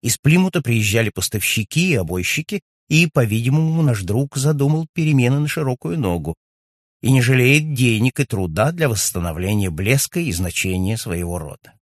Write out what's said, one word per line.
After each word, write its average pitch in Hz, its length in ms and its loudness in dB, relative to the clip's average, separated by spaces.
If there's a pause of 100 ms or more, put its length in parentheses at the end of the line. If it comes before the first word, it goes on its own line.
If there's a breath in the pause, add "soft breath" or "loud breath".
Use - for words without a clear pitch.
Из - 160 -2
Плимута 175 440 2
приезжали 110 480 0
поставщики 110 800 -2
и 147 40 2
обойщики, 92 680 -4 (300)
и, 160 160 4
по-видимому, 139 760 0
наш 120 180 2
друг 107 340 -2
задумал 147 560 0
перемены 139 480 2
на 151 80 -2
широкую 147 500 -4
ногу 87 380 -2 (640)
и - 80 0
не 131 120 6
жалеет 135 520 4
денег 120 460 2
и 139 60 2
труда 95 480 0
для 160 160 0
восстановления 92 800 -2
блеска 104 500 -2
и 170 140 -4
значения 92 640 -2
своего 87 420 -6
рода. - 340 -16 (100)